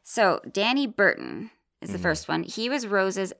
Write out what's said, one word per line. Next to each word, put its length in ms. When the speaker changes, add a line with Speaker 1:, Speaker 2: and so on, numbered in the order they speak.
Speaker 1:
So 380
Danny 340
Burton 640
is 100
the 40
Speaker 2:
Mm-hmm. 80
Speaker 1:
first 260
one. 140
He 260
was 200
Rose's 520